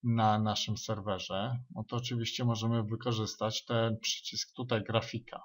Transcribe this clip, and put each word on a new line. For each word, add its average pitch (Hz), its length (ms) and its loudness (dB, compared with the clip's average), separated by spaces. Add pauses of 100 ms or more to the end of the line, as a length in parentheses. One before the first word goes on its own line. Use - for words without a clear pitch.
na 110 320 6
naszym 107 380 0
serwerze, 101 800 -2 (160)
no 110 100 -6
to 123 120 -4
oczywiście 120 480 -2
możemy 117 380 2
wykorzystać 110 800 -2
ten 113 340 2
przycisk - 580 -6
tutaj, 120 280 0
grafika. - 600 -2